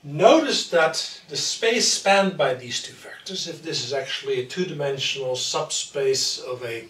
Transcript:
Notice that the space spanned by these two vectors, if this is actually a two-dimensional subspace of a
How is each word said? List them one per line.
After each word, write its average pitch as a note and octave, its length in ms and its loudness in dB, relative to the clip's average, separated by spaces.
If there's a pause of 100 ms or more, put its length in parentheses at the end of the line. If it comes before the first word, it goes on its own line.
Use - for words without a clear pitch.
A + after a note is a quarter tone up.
Notice A3+ 640 6
that - 580 0
the D3+ 80 -10
space - 560 0
spanned G3 460 4
by C3 160 2
these A#2+ 300 -6
two - 100 -14
vectors, - 560 -12
if D3+ 140 -12
this D3+ 200 -4
is B2 100 -6
actually C#3 480 -4
a B2 40 -4
two-dimensional C#3 920 -4
subspace C3+ 1000 -2
of B2+ 260 -8
a A#2 260 -8